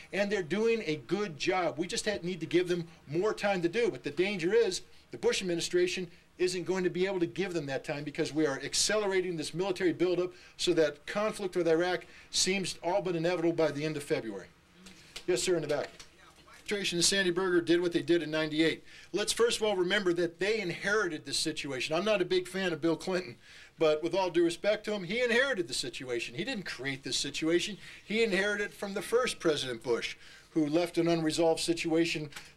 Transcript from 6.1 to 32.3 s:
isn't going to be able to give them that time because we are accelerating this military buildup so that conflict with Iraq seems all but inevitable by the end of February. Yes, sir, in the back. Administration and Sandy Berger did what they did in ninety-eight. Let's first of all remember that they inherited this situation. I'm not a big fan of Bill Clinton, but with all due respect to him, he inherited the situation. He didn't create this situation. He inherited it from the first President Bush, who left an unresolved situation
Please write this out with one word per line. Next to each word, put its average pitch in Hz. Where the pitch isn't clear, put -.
isn't 180
going 185
to 175
be 180
able 196
to 170
give 185
them 160
that 135
time 143
because 151
we 151
are 135
accelerating 190
this 151
military 185
buildup 175
so -
that 156
conflict 208
with 175
Iraq 175
seems 190
all 175
but 175
inevitable 170
by 151
the 139
end 156
of 143
February. 110
Yes, 175
sir, 185
in 156
the 147
back. 143
Administration 190
and 165
Sandy 196
Berger 180
did 175
what 175
they 165
did 165
in 151
ninety-eight. 156
Let's 208
first 233
of 214
all 208
remember 180
that 170
they 208
inherited 180
this 139
situation. 147
I'm 185
not 208
a 180
big 185
fan 185
of 143
Bill 160
Clinton, 180
but 156
with 160
all 185
due 170
respect 202
to 208
him, 196
he 220
inherited 240
the 127
situation. 120
He 160
didn't 220
create 135
this 131
situation. 170
He 220
inherited 208
it 190
from 202
the 196
first 240
President 135
Bush, 117
who 156
left 170
an 170
unresolved 160
situation 165